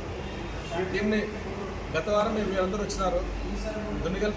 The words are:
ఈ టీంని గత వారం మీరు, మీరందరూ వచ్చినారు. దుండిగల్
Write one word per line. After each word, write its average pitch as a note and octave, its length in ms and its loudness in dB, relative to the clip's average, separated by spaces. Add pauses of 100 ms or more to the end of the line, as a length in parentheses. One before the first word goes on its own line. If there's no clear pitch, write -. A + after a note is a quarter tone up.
(800)
ఈ F#3 120 2
టీంని G#3 280 4 (760)
గత - 100 2 (100)
వారం G#3+ 220 4
మీరు, G3+ 160 0
మీరందరూ F#3+ 320 2
వచ్చినారు. F#3 340 2 (840)
దుండిగల్ G3 320 2